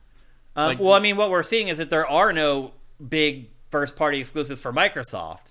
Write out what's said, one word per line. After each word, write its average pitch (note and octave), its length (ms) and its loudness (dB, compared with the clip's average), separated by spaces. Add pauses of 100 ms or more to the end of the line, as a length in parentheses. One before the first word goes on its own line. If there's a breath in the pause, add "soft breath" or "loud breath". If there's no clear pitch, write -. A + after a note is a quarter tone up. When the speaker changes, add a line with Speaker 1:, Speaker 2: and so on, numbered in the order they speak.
(560 soft breath)
Speaker 1:
Um, D3+ 140 0
Speaker 2:
Like B2+ 100 -2
Speaker 1:
well, G3 140 6
I G3 60 8
mean, G#3 180 2
what G#3 120 2
we're F3 140 2
seeing A3 240 -2
is E3 100 -2
that D#3+ 140 -6
there D#3+ 160 2
are F3+ 260 4
no C#3+ 400 0 (340)
big C#3+ 420 -2 (200)
first-party D3 500 -2
exclusives C#3+ 420 -8
for B2 100 -8
Microsoft. A#2+ 800 -8